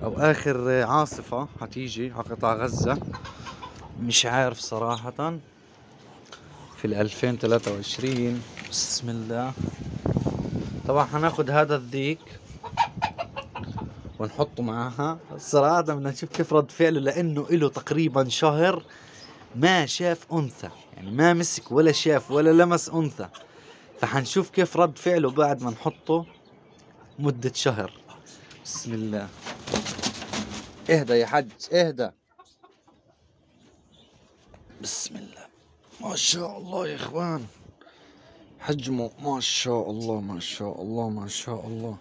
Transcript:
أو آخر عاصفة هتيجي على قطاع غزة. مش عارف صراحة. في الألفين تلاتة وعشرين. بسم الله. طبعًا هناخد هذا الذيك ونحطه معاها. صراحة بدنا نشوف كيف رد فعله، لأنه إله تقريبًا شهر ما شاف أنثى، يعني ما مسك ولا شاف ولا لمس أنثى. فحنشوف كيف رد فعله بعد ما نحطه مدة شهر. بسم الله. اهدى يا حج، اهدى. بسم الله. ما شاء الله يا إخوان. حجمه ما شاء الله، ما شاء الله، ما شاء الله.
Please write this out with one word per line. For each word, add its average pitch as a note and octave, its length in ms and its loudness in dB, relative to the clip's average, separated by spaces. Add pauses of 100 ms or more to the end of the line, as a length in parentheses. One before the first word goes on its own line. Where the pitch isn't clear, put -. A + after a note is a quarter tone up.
أو A2 140 -2
آخر C3 640 4
عاصفة C3 640 0 (140)
هتيجي A#2+ 500 -8
على A#2 120 -8
قطاع A2+ 300 0
غزة. A#2 440 0 (1040)
مش A#2 240 2
عارف B2 340 2
صراحة. A#2+ 760 -4 (1400)
في - 80 -8
الألفين G#2+ 540 0
تلاتة A2+ 340 2
وعشرين. A#2+ 680 -2 (300)
بسم - 380 -4
الله. A#2 420 -4 (1400)
طبعًا C#3 260 4
هناخد D3+ 380 0
هذا D3 240 4
الذيك C3+ 640 -4 (1800)
ونحطه B2 440 -2
معاها. B2 540 -4 (200)
صراحة D3+ 440 4
بدنا C#3+ 280 -2
نشوف C#3 200 -8
كيف - 240 -2
رد D3 180 4
فعله، E3 280 4
لأنه D3 500 0
إله D#3 200 4
تقريبًا C3+ 600 2
شهر E3 540 4 (720)
ما E3 300 6
شاف E3+ 480 0
أنثى، C3+ 360 -2 (260)
يعني F#2 160 -12
ما D#3 220 8
مسك - 380 -2
ولا D#3 200 8
شاف C#3+ 400 2
ولا D#3+ 320 8
لمس F3 260 2
أنثى. D3 380 -2 (720)
فحنشوف C3+ 480 0
كيف F3+ 280 0
رد E3 200 4
فعله E3 320 2
بعد C#3 320 2
ما B2 100 -4
نحطه D#3+ 540 -2 (960)
مدة B2+ 340 -2
شهر. G#2 380 0 (720)
بسم - 280 -8
الله. G#2+ 360 -4 (1600)
اهدى C#3+ 240 4
يا A#2 120 6
حج، C#3 240 0 (220)
اهدى. D3+ 380 2 (2750)
بسم - 340 -6
الله. - 320 -16 (540)
ما G#3+ 140 -8
شاء F3 420 -2
الله F#3 300 -6
يا D3+ 80 -6
إخوان. C#3+ 520 -6 (1120)
حجمه B2+ 600 -2
ما C#3 200 -2
شاء A#2 500 0
الله، A2 320 -2
ما G2 180 -8
شاء G2 420 -8
الله، A2+ 280 -4
ما G#2 180 -6
شاء G#2+ 400 -8
الله. A2+ 340 -8